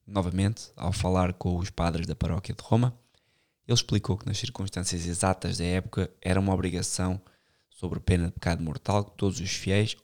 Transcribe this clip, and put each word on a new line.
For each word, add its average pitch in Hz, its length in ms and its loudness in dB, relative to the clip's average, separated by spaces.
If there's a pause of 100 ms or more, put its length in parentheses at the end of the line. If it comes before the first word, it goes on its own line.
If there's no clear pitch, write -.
novamente, 98 680 0
ao 90 160 -2
falar 90 400 2
com 90 240 0
os 90 140 -4
padres 85 360 -2
da 78 80 -4
paróquia 90 400 -2
de - 80 -14
Roma. 120 360 2 (680)
Ele 120 80 2
explicou 101 440 2
que - 80 -16
nas 104 100 -2
circunstâncias 92 720 -4
exatas 90 500 0
da 82 80 -2
época 90 560 -2
era 92 180 2
uma 98 140 4
obrigação, 92 640 0 (520)
sobre - 280 -6
pena 87 280 4
de 85 60 -4
pecado 85 300 -2
mortal, 95 440 0
que - 100 -20
todos 98 240 0
os 92 100 -4
fiéis, 101 540 0